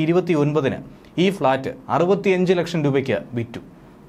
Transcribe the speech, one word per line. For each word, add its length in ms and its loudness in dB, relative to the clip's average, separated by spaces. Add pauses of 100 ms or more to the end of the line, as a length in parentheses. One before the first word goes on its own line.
ഇരുപത്തിയൊൻപതിന് 720 0 (460)
ഈ 20 4 (120)
ഫ്ലാറ്റ് 320 0 (260)
അറുപത്തിയഞ്ച് 640 2
ലക്ഷം 260 -2
രൂപയ്ക്ക് 320 0 (200)
വിറ്റു. 240 -8 (460)